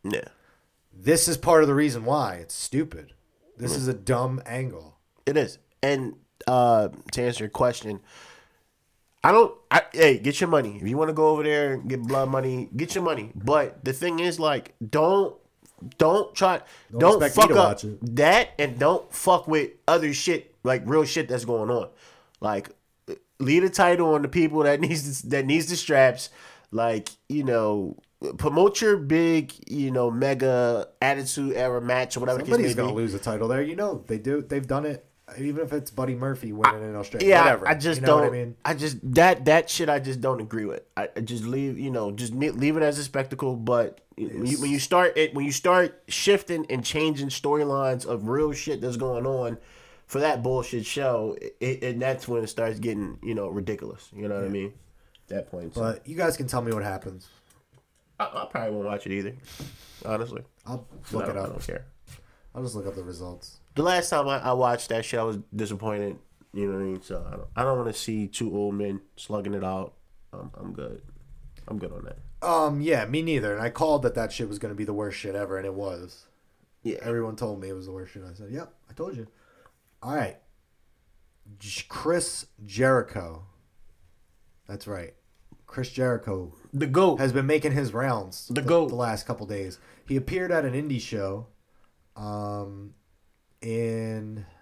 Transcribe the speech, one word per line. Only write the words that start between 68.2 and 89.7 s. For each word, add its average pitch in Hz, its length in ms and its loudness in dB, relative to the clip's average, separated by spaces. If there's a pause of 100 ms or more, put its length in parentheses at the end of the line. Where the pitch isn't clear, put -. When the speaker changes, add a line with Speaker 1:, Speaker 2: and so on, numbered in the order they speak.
Speaker 1:
two 107 300 -6
old 101 160 -2
men 101 280 -6 (160)
slugging 101 360 -8
it 95 100 -6
out. 95 300 -6 (400)
I'm, - 160 -16 (100)
I'm 95 140 -14
good. 60 300 -14 (640)
I'm 110 100 -10
good 90 140 -10
on 87 140 -14
that. - 120 -16 (300)
Speaker 2:
Um, 151 340 0
yeah, 147 240 0
me 139 160 -4
neither. 131 320 -2
And 104 80 -6
I 117 80 -4
called 147 320 0
that 123 140 0
that 113 160 -4
shit 113 180 -8
was 101 80 -10
gonna 104 160 -8
be 107 100 -8
the 104 120 -6
worst 104 240 -6
shit 98 160 -8
ever, 98 220 -6
and 98 100 -8
it 95 80 -8
was. 90 500 -10 (560)
Speaker 1:
Yeah. 117 220 -6
Speaker 2:
Everyone 113 320 -4
told 104 260 -8
me 95 80 -12
it 95 40 -10
was 92 120 -12
the 95 60 -14
worst 92 220 -14
shit. 95 140 -18
I 90 60 -18
said, 101 160 -18
"Yep, 135 240 -12 (160)
I 117 40 -20
told 175 220 -10
you." 113 120 -12 (720)
All 135 140 -6
right. 123 220 -4 (1200)
J-, - 280 -12
Chris - 600 -4 (180)
Jericho. 101 800 -2 (1200)
That's 104 200 -14
right. 92 260 -12 (520)
Chris 131 260 -8
Jericho 113 640 -4 (200)
Speaker 1:
The 143 140 -2
goat. 156 320 4
Speaker 2:
has 135 140 2
been 135 120 0
making 147 280 2
his 135 200 -2
rounds 113 540 -4
Speaker 1:
The 123 80 -6
Speaker 2:
the, 147 60 -2
Speaker 1:
goat. 156 280 2
Speaker 2:
the 120 60 -6
last 117 320 -4
couple 113 180 -8
days. 95 340 -8 (280)